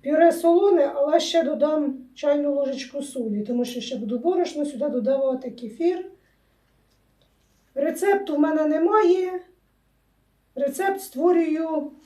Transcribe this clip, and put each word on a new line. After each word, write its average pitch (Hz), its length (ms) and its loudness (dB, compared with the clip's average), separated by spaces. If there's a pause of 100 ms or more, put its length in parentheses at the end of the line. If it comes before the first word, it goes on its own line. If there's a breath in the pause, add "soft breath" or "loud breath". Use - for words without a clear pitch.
Пюре 320 300 6
солоне, 339 600 4
але 302 260 2
ще - 220 0
додам 294 560 -2 (160)
чайну 285 400 0
ложечку 277 480 -6
солі, 220 400 -6
тому 240 220 -2
що 240 160 -8
ще - 160 -8
буду 220 220 -6
борошно, 339 460 -2
сюди 285 240 -6
додавати 254 640 -2
кефір. 339 560 -4 (1700 soft breath)
Рецепту 330 640 0
в - 20 0
мене 311 280 2
немає. 359 760 2 (1120)
Рецепт 349 460 -2
створюю 320 920 0 (140)